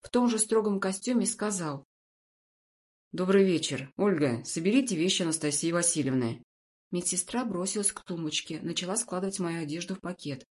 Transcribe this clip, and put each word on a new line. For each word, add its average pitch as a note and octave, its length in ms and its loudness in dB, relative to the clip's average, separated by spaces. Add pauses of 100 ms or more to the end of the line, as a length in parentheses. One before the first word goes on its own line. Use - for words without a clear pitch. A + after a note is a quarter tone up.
в - 60 -18
том A#3+ 200 4
же A3 100 2
строгом G#3 420 2
костюме, G3 460 0
сказал: F3 600 -4 (1300)
Добрый F#3+ 320 6
вечер. D3 520 0
Ольга, D3 480 2
соберите G#3 500 2
вещи F3+ 280 2
Анастасии D#3+ 500 0
Васильевны. C3 720 0 (480)
Медсестра F3+ 540 -2
бросилась G3 460 -2
к - 120 -12
тумбочке, D#3+ 580 -4
начала F3 360 -4
складывать F#3+ 420 -4
мою E3+ 240 -2
одежду E3+ 320 -6
в F#3+ 60 -10
пакет. D3+ 520 -8